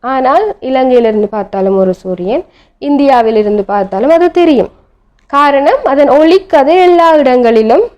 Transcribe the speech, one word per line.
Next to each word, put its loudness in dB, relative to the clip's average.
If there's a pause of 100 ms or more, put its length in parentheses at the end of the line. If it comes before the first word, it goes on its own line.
ஆனால் -2 (160)
இலங்கையிலிருந்து 0
பார்த்தாலும் -4
ஒரு 0
சூரியன், -6 (380)
இந்தியாவிலிருந்து 0
பார்த்தாலும் -2
அது 2
தெரியும். 0 (600)
காரணம், 0
அதன் 2
ஒளிக்கதிர் 2
எல்லா 4
இடங்களிலும் 2 (120)